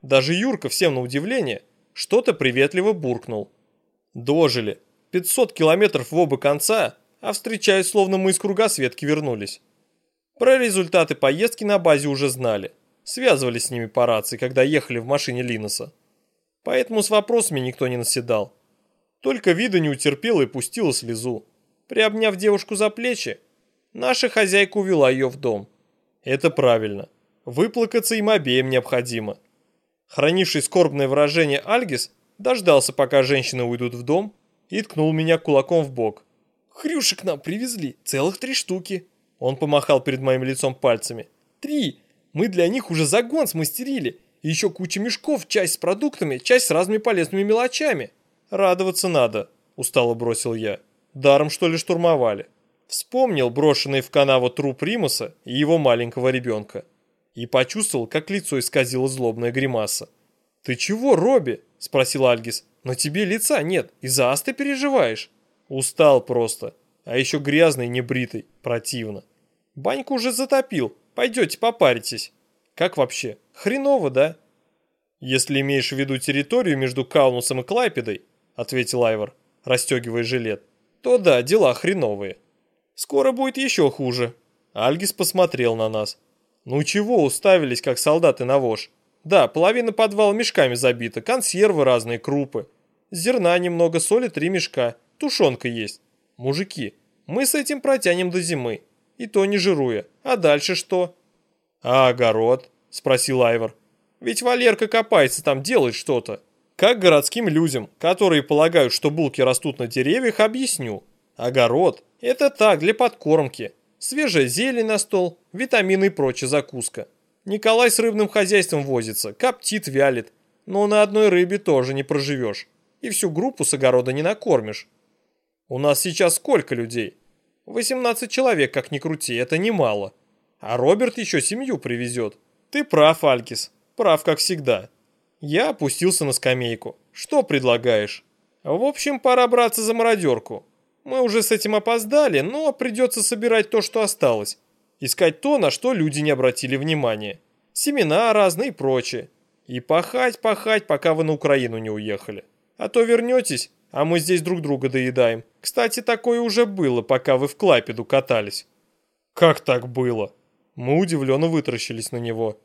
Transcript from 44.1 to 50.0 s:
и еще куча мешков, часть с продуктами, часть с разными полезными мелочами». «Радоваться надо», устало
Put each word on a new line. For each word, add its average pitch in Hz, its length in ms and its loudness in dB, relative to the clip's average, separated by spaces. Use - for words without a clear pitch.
и 151 80 -6
еще 165 220 0
куча 185 280 -8
мешков, 233 480 -4
часть 185 280 -2
с - 20 -10
продуктами, 180 640 -4
часть 247 300 2
с - 20 -2
разными 180 260 0
полезными 196 460 0
мелочами». 226 680 0
«Радоваться 190 600 0
надо», 117 420 0
устало 120 380 0